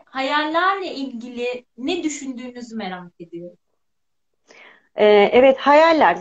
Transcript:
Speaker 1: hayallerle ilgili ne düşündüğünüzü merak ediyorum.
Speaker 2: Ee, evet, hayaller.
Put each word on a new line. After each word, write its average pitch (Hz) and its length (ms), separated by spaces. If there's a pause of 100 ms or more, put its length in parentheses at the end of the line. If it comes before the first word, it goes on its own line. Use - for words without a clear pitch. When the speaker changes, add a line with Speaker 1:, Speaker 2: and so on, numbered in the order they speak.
Speaker 1:
hayallerle 311 880
ilgili 247 680 (140)
ne 320 240
düşündüğünüzü 247 720
merak 185 440
ediyorum. 175 360 (1400)
Speaker 2:
Ee, 208 360
evet, 262 260
hayaller. 294 640